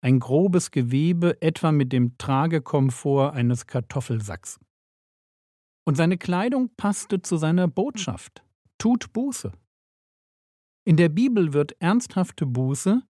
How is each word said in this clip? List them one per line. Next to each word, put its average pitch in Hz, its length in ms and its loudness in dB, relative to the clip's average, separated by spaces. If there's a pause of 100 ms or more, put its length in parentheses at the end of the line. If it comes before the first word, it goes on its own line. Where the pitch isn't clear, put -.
Ein 127 180 4
grobes 175 500 2
Gewebe, 156 720 0
etwa 165 300 0
mit 139 200 2
dem 123 280 2
Tragekomfort 139 1120 0
eines 120 320 0
Kartoffelsacks. 113 920 -6 (1200)
Und 151 120 0
seine 170 240 2
Kleidung 240 560 -2
passte 202 480 -4
zu 175 140 -2
seiner 165 300 2
Botschaft: - 760 -6 (320)
„Tut 233 360 -2
Buße.“ 247 380 -6 (1300)
In 170 100 6
der 170 140 4
Bibel 190 440 2
wird 147 280 -2
ernsthafte 185 640 -2
Buße 135 560 0 (160)